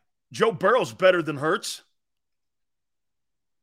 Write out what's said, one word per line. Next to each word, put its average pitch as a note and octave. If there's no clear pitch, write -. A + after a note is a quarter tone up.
Joe G#3
Burrow's F#3
better F3+
than D3+
Hurts. D#3+